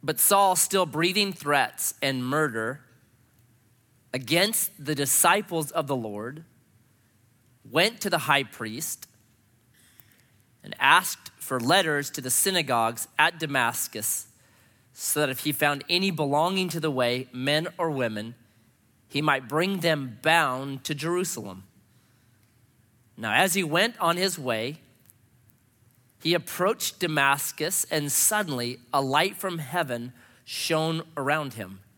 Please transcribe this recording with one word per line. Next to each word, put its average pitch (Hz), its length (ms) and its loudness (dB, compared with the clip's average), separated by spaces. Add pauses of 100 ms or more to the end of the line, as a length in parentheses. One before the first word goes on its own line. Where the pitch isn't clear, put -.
But 156 180 -2
Saul, 196 340 6
still 190 300 2
breathing 180 480 0
threats 143 680 0
and 135 200 0
murder 127 600 -2 (1300)
against 165 680 0
the 151 160 -4
disciples 160 760 2
of 135 160 -2
the 139 100 -2
Lord, 117 480 -8 (1200)
went 190 380 0
to 196 80 -2
the 165 80 0
high 139 240 4
priest 113 640 -8 (1600)
and - 160 -14
asked 170 600 4
for 131 200 -4
letters 147 520 2
to - 100 -10
the 123 80 -8
synagogues 127 800 0 (100)
at 165 200 4
Damascus, 123 880 -2 (680)
so - 280 -2
that 139 100 2
if 131 100 -6
he 151 120 -2
found 143 360 0
any 185 220 2
belonging 160 580 0
to 165 120 -4
the 156 100 0
way, 127 420 0
men 143 360 0 (100)
or 165 120 -2
women, 113 440 -4 (760)
he 139 140 -2
might 135 260 0
bring 180 320 0
them 143 400 -2
bound 139 640 0
to 202 100 -4
Jerusalem. 135 680 -6 (1500)
Now, 107 160 -4
as 165 220 4
he 190 100 0
went 180 340 0
on 170 200 2
his 185 200 -2
way, 127 420 -4 (1400)
he 165 100 0
approached - 680 -2
Damascus, 151 920 0
and 147 200 0
suddenly 135 680 0 (160)
a 139 80 4
light 151 340 2
from 180 220 -4
heaven 127 560 -4 (280)
shone 160 600 0 (160)
around 143 340 -2
him. 95 280 -12 (180)